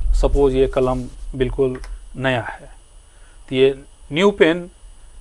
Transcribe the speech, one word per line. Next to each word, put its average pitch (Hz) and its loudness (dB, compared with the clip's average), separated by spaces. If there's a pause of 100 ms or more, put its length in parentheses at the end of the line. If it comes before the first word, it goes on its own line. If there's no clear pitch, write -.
(120)
सपोज 139 2
ये 131 4
कलम 127 0 (320)
बिल्कुल 127 -2 (360)
नया 127 -2
है, - -14 (800)
तो 135 -6
ये 135 6 (400)
न्यू 185 4
पेन 175 2 (500)